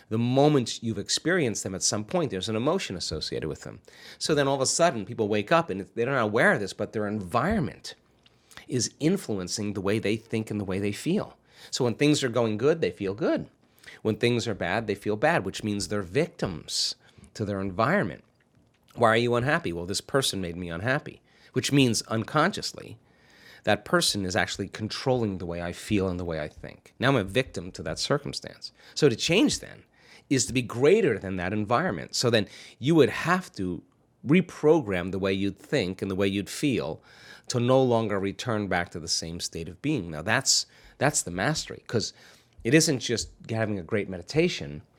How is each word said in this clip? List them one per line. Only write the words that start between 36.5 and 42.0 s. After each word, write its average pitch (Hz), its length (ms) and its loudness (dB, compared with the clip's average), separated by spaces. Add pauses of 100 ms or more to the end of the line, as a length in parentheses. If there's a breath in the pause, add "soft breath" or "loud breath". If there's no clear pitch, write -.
to 123 100 0
no 127 240 6
longer 113 340 2
return 98 500 -2
back 90 240 0
to 90 80 -10
the 80 100 -10
same 82 320 -4
state 82 260 -8
of - 140 -16
being. 131 280 -2
Now 76 120 -8
that's, 110 440 2 (320 soft breath)
that's 139 240 0
the 87 100 -6
mastery, 110 540 -4
'cause - 280 -2 (500 loud breath)